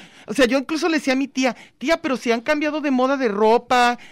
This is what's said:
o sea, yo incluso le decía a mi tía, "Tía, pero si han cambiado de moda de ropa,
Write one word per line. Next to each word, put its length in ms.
o 60
sea, 120
yo 120
incluso 300
le 120
decía 140
a 40
mi 100
tía, 280
"Tía, 240
pero 140
si 160
han 100
cambiado 380
de 120
moda 260
de 100
ropa, 720